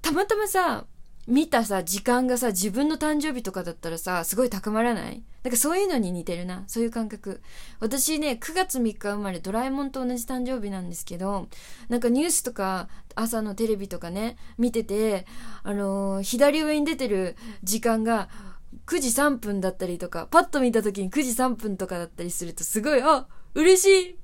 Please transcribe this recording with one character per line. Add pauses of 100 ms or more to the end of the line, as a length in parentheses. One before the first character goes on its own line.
た
ま
た
ま
さ、 (420)
見
た
さ、
時
間
が
さ、
自
分
の
誕
生
日
と
か
だ
っ
た
ら
さ、
す
ご
い
高
ま
ら
な
い？ (180)
な
ん
か
そ
う
い
う
の
に
似
て
る
な。
そ
う
い
う
感
覚。 (380)
私
ね、
九
月
三
日
生
ま
れ、
ド
ラ
え
も
ん
と
同
じ
誕
生
日
な
ん
で
す
け
ど、 (400)
な
ん
か
ニ
ュ
ー
ス
と
か、 (280)
朝
の
テ
レ
ビ
と
か
ね、 (220)
見
て
て、 (380)
あ
の
ー、
左
上
に
出
て
る (280)
時
間
が (580)
九
時
三
分
だ
っ
た
り
と
か、
パ
ッ
と
見
た
時
に
九
時
三
分
と
か
だ
っ
た
り
す
る
と、
す
ご
い、
あ、 (280)
嬉
し
い！